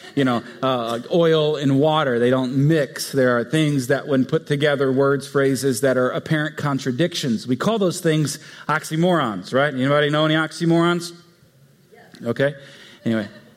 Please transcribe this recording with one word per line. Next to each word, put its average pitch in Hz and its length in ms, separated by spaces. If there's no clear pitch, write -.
you 139 80
know, 120 220
uh, 120 360
like 123 120
oil 160 460
and 139 240
water, 151 380
they 120 120
don't 131 380
mix. 151 420
There 127 280
are 117 40
things 147 460
that 131 180
when 131 200
put 160 200
together, 143 460
words, 139 340
phrases 135 540
that 131 160
are 127 140
apparent 156 460
contradictions. 139 880
We 123 100
call 214 220
those 175 220
things 156 380
oxymorons, 151 840
right? 139 200
Anybody 143 380
know 156 160
any 156 80
oxymorons? 165 800
Okay. 139 320
Anyway. 113 240